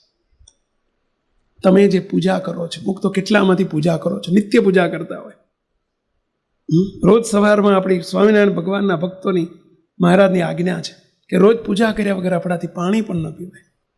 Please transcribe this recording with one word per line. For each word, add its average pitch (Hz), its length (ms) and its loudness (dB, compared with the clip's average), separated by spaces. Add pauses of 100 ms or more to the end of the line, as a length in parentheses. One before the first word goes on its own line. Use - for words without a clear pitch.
(1600)
તમે 196 240 6
જે 185 120 2
પૂજા 180 400 -2
કરો 170 280 -10
છો, - 180 -14
મુક્તો, 190 240 -4
કેટલામાંથી 190 540 0
પૂજા 160 340 -2
કરો 185 220 -6
છો? 170 140 -6
નિત્ય 214 260 2
પૂજા 185 280 2
કરતા 160 320 -10
હોય. - 140 -20 (1400)
હમ? 196 340 2
રોજ 226 180 4
સવારમાં 202 500 2
આપણી 185 260 0
સ્વામિનારાયણ 202 480 2
ભગવાનના 190 460 -2
ભક્તોની, 180 520 -4 (520)
મહારાજની 185 420 2
આજ્ઞા 165 400 -4
છે - 140 -14 (340)
કે 185 80 -2
રોજ 214 200 4
પૂજા 214 340 -2
કર્યા 202 240 -2
વગર 180 180 -4
આપણાથી 175 340 -4
પાણી 185 340 -4
પણ 190 140 -6
ન 160 160 -6
પીવાય. - 400 -18 (260)